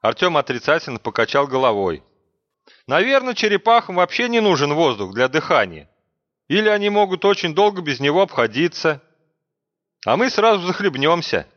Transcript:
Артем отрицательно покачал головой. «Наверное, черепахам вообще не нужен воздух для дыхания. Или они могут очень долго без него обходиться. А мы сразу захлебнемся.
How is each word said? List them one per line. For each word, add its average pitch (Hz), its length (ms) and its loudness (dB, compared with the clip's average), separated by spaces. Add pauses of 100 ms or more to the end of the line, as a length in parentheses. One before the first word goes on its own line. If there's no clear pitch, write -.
Артем 160 320 0
отрицательно 135 600 -2
покачал 120 480 -2
головой. 104 560 0 (800)
«Наверное, 247 480 0
черепахам 214 640 0
вообще 180 340 -2
не 233 100 2
нужен 151 360 2
воздух 104 400 0
для 123 120 2
дыхания. 120 640 -2 (580)
Или 214 220 2
они 208 220 0
могут 196 340 0
очень 185 300 0
долго 202 260 2
без 143 180 -6
него 147 220 2
обходиться. 147 800 -2 (1040)
А 117 100 2
мы 240 140 0
сразу 208 380 2
захлебнемся. 160 880 -2